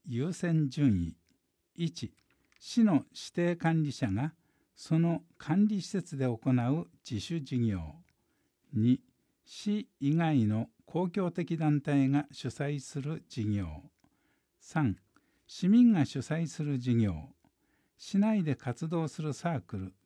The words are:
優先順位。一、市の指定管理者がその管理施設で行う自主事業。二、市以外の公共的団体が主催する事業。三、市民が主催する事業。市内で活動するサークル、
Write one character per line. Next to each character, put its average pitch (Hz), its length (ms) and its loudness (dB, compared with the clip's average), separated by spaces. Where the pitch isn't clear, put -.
優 139 260 -4
先 160 380 2
順 123 320 4
位。 82 140 -4
一、 - 380 -6
市 - 240 0
の 180 220 4
指 - 180 -16
定 175 220 0
管 165 260 2
理 143 100 0
者 110 200 -2
が 127 240 -2
そ - 240 -2
の 165 220 0
管 202 300 2
理 202 140 -2
施 - 60 -8
設 165 300 -6
で 131 80 0
行 120 120 0
う 127 360 2
自 107 120 -4
主 170 180 -6
事 135 180 -4
業。 90 380 -2
二、 117 260 4
市 - 420 -4
以 143 160 2
外 156 300 2
の 107 220 0
公 180 220 -4
共 175 240 -2
的 170 260 -4
団 151 220 2
体 139 300 2
が 143 220 2
主 - 180 -8
催 143 300 -6
す 139 220 -10
る 151 280 -8
事 110 160 -6
業。 95 380 -4
三、 131 380 -2
市 - 220 -2
民 233 240 8
が 180 120 4
主 - 140 -4
催 156 280 -4
す - 140 -8
る 147 160 -2
事 123 180 0
業。 90 340 0
市 - 200 -4
内 214 260 4
で 147 120 0
活 143 340 -6
動 165 180 -2
す - 140 -10
る 151 100 -4
サ 170 200 -4
ー 127 100 -2
ク - 160 -10
ル、 95 160 -8